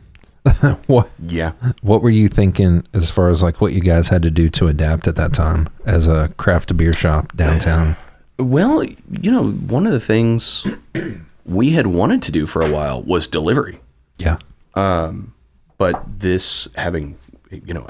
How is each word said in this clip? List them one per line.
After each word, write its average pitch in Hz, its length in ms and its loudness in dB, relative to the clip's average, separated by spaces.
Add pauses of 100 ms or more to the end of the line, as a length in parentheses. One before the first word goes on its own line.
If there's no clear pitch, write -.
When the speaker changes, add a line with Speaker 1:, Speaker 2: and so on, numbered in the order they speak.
(440)
Speaker 1:
<laughs> - 160 4 (260)
What, 123 320 2
Speaker 2:
Yeah. 82 340 -4 (300)
Speaker 1:
what 107 200 4
were 120 80 4
you 110 180 6
thinking 92 640 2
as 90 160 2
far 90 180 2
as, 85 140 2
like, 85 180 0
what 98 140 0
you 92 60 0
guys 85 280 2
had 85 140 2
to 85 80 2
do 82 200 2
to 85 180 0
adapt 78 380 0
at 80 100 0
that 76 180 -2
time 80 340 0 (160)
as 82 240 2
a 78 300 0
craft 87 380 0
beer 82 180 2
shop 76 420 -2
downtown? 80 600 0 (420)
Speaker 2:
Well, 165 460 2
you - 460 -6
know, 220 200 2
one 98 360 -2
of 226 60 0
the 127 80 0
things 113 640 0 (280)
<clears throat> 104 500 -10
we 110 280 0
had 139 160 2
wanted 107 340 0
to - 100 -8
do 76 140 0
for 82 160 -2
a 78 80 0
while 73 320 -4
was 85 240 -2
delivery. 87 540 -2 (380)
Speaker 1:
Yeah. 82 200 -2 (360)
Speaker 2:
Um, 95 600 -4 (420)
but 90 260 -2 (180)
this - 540 -2
having, 80 440 -6 (320)
you 87 240 -14
know, 78 160 -10